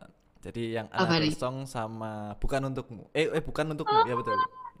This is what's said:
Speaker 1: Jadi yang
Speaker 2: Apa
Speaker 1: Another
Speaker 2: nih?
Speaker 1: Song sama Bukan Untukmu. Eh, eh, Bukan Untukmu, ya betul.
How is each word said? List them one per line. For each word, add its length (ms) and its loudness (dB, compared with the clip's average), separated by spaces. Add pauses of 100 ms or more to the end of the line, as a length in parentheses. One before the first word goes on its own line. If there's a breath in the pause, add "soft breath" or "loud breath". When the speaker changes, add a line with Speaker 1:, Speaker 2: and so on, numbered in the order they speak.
(380)
Speaker 1:
Jadi 360 -4
yang 140 -2
Speaker 2:
Apa 200 2
Speaker 1:
Another 160 4
Speaker 2:
nih? 80 4
Speaker 1:
Song 320 -2
sama 720 -6
Bukan 280 2
Untukmu. 460 -4
Eh, 160 4
eh, 140 2
Bukan 280 -2
Untukmu, 360 4
ya 100 -2
betul. 200 0 (460)